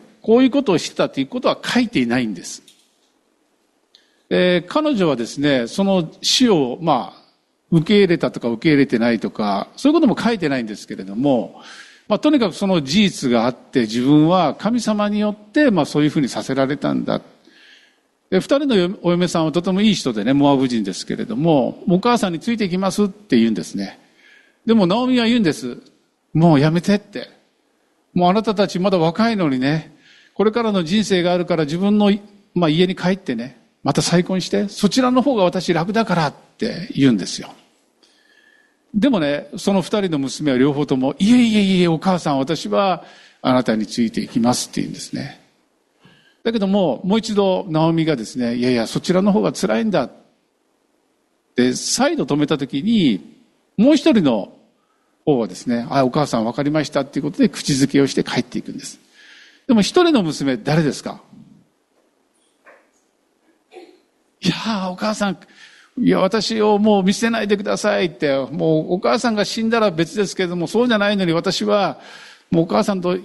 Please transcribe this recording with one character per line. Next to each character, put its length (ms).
こ 140
う 80
い 20
う 60
こ 100
と 80
を 80
し 120
て 40
た 120
っ 40
て 100
い 40
う 20
こ 140
と 80
は 120
書 200
い 80
て 100
い 80
な 140
い 80
ん 60
で 100
す。 180
で、 400
彼 260
女 140
は 80
で 100
す 120
ね、 280
そ 160
の 260
死 260
を、 320
ま 320
あ、 100
受 120
け 140
入 80
れ 120
た 120
と 80
か 120
受 120
け 60
入 80
れ 100
て 140
な 100
い 80
と 140
か、 340
そ 120
う 20
い 20
う 20
こ 60
と 60
も 100
書 160
い 60
て 100
な 100
い 40
ん 60
で 80
す 100
け 80
れ 80
ど 140
も、 440
ま 100
あ、 20
と 120
に 100
か 80
く 60
そ 120
の 160
事 200
実 280
が 140
あ 40
っ 60
て、 260
自 200
分 280
は 260
神 260
様 300
に 100
よ 120
っ 180
て、 200
ま 120
あ、 20
そ 160
う 40
い 20
う 40
ふ 60
う 60
に 80
さ 120
せ 120
ら 120
れ 120
た 160
ん 100
だ。 160
で、 100
二 0
人 200
の 420
お 80
嫁 180
さ 120
ん 40
は 80
と 80
て 120
も 100
い 80
い 40
人 200
で 100
ね、 80
モ 180
ア 60
ブ 120
人 160
で 100
す 100
け 120
れ 100
ど 100
も、 520
「お 120
母 160
さ 140
ん 20
に 80
つ 100
い 60
て 80
い 60
き 80
ま 140
す」 120
っ 60
て 280
言 100
う 20
ん 40
で 80
す 120
ね。 240
で 80
も 140
ナ 100
オ 100
ミ 140
は 60
言 100
う 40
ん 20
で 100
す。 300
「も 220
う 60
や 100
め 100
て」 160
っ 20
て。 300
「も 140
う 20
あ 20
な 100
た 120
た 140
ち 100
ま 100
だ 80
若 340
い 60
の 140
に 80
ね、 360
こ 120
れ 60
か 120
ら 100
の 120
人 200
生 180
が 120
あ 20
る 80
か 120
ら 80
自 120
分 220
の、 120
ま 140
あ、 20
家 160
に 100
帰 160
っ 60
て 160
ね、 260
ま 80
た 80
再 240
婚 160
し 80
て、 220
そ 180
ち 140
ら 80
の 100
方 160
が 80
私 300
楽 180
だ 140
か 80
ら」 140
っ 60
て 380
言 160
う 20
ん 60
で 80
す 160
よ。 100
で 160
も 100
ね、 280
そ 160
の 80
二 180
人 120
の 60
娘 320
は 60
両 160
方 140
と 100
も、 240
「い 120
え 100
い 140
え 60
い 200
え、 60
お 100
母 200
さ 140
ん、 60
私 320
は 340
あ 100
な 100
た 140
に 100
つ 140
い 100
て 120
い 60
き 120
ま 140
す」 160
っ 20
て 80
言 80
う 20
ん 40
で 60
す 140
ね。 260
だ 100
け 60
ど 80
も、 380
も 120
う 20
一 160
度 340
ナ 160
オ 80
ミ 140
が 100
で 80
す 120
ね、 200
「い 60
や 80
い 40
や、 120
そ 140
ち 120
ら 80
の 120
方 100
が 100
辛 280
い 40
ん 60
だ」 180
っ 40
て 200
再 420
度 80
止 120
め 100
た 100
時 260
に、 540
も 160
う 40
一 140
人 140
の 320
方 120
は 100
で 60
す 120
ね、 240
「あ、 160
お 40
母 160
さ 120
ん、 80
わ 80
か 80
り 80
ま 120
し 60
た」 140
っ 20
て 140
い 20
う 40
こ 60
と 80
で 120
口 240
づ 140
け 120
を 60
し 80
て 100
帰 160
っ 20
て 160
い 40
く 100
ん 60
で 60
す。 140
で 80
も、 80
一 200
人 120
の 80
娘、 340
誰 260
で 120
す 80
か？ 180
「い 80
や 60
ー、 340
お 80
母 180
さ 160
ん、 80
い 100
や、 100
私 420
を 160
も 220
う 20
見 100
捨 140
て 40
な 120
い 60
で 100
く 60
だ 120
さ 240
い」 60
っ 60
て、 200
「も 340
う 100
お 60
母 180
さ 120
ん 40
が 100
死 200
ん 40
だ 120
ら 100
別 260
で 100
す 100
け 80
れ 40
ど 80
も、 120
そ 160
う 40
じ 60
ゃ 40
な 120
い 60
の 100
に、 60
私 320
は 360
も 120
う 20
お 20
母 160
さ 120
ん 80
と 120